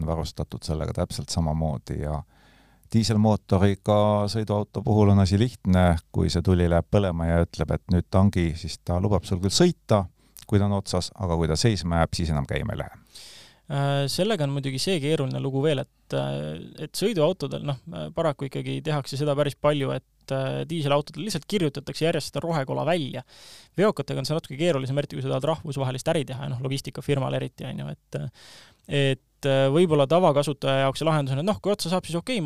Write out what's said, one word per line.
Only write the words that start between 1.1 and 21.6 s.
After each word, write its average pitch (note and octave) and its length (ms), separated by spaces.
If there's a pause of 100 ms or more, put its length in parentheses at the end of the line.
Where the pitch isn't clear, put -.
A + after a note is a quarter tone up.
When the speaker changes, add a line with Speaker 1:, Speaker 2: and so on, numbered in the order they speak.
Speaker 1:
samamoodi D#2 720
ja D2 160 (720)
diiselmootoriga G#2 1400
sõiduauto G#2 520
puhul G#2 300
on G2 60
asi G2 200
lihtne, F#2 580 (140)
kui F2+ 200
see F2 100
tuli F2 280
läheb E2+ 220
põlema F2 380
ja E2+ 160
ütleb, - 300
et D#2 60 (120)
nüüd F2 160
tangi, F#2+ 380 (100)
siis D#2+ 280
ta F2 160
lubab F#2+ 260
sul F2 160
küll G2 100
sõita, D#3+ 500 (440)
kui G#2 120
ta G2+ 60
on G2+ 120
otsas, F#2 340 (100)
aga E2+ 160
kui E2 120
ta D#2+ 100
seisma E2+ 420
jääb, - 160
siis D#2+ 160
enam C#2+ 160
käima C#2+ 260
ei - 80
lähe. - 180 (640)
Speaker 2:
Äh, C#3 460
sellega F#3 340
on C#3 80
muidugi C3+ 260
see F#3+ 220
keeruline C3+ 400
lugu C3+ 240
veel, D3 160
et, - 320
äh, C#3+ 480 (240)
et - 80
sõiduautodel, E3+ 720
noh, C#3 240
äh, D#3 240
paraku D#3+ 360
ikkagi C3+ 360
tehakse D3 320
seda D3 180
päris C#3+ 220
palju, D3 400
et, - 340
äh, C3+ 380
diiselautodel D3 560
lihtsalt F3+ 240
kirjutatakse D3+ 560